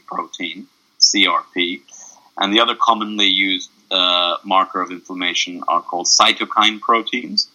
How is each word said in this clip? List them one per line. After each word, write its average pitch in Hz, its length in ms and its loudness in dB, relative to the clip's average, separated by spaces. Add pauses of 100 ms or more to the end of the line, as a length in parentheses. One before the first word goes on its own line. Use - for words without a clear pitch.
protein, 90 580 -10 (320)
C 95 300 4
R 85 160 0 (100)
P, 90 280 -2 (560)
and 98 160 0
the 113 80 6
other 117 120 2
commonly 107 540 0
used, 95 420 0 (220)
uh, 90 520 0
marker 95 380 0
of 87 100 -4
inflammation 87 760 -6
are 82 140 0
called 87 260 -6
cytokine 107 720 2
proteins. 113 760 -2